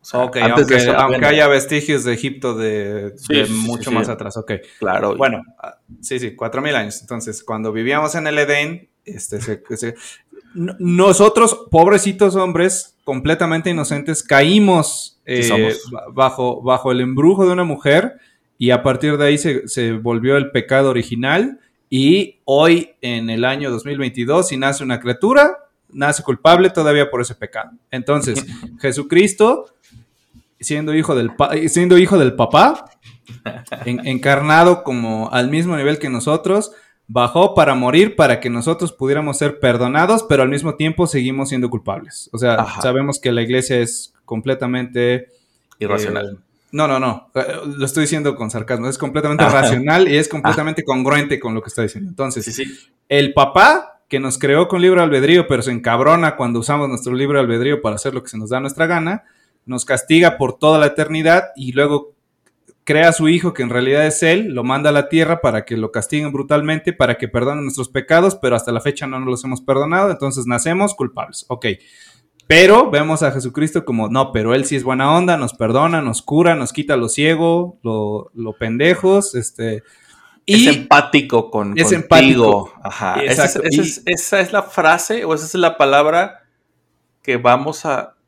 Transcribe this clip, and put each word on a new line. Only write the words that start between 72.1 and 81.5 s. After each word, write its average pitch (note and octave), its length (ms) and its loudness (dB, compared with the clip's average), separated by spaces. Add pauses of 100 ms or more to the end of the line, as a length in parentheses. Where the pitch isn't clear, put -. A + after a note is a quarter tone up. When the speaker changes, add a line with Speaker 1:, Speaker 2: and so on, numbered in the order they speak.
Speaker 2:
Pero G3 440 6
vemos D3+ 320 0
a C#3+ 80 2
Jesucristo C#3+ 540 -4
como, A2+ 240 -4
no, C3 240 0
pero A2+ 220 0
él C3+ 100 0
sí D3+ 100 -6
es B2+ 100 -4
buena C3+ 300 2
onda, F3+ 220 2
nos C3 160 -4
perdona, C#3+ 480 0
nos A#2+ 220 -6
cura, E3+ 320 2
nos C3 180 -6
quita D3 240 -2
lo A#2 140 -2
ciego, E3 720 0
lo, G#2+ 500 -6
lo A2 240 -12
pendejos, F3 800 0
este, A2+ 480 -8 (640)
Speaker 1:
Es G#3 140 6
Speaker 2:
y F#3 100 6
Speaker 1:
empático C#3+ 800 2